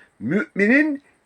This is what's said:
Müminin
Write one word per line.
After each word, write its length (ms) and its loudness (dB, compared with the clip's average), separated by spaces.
Müminin 840 0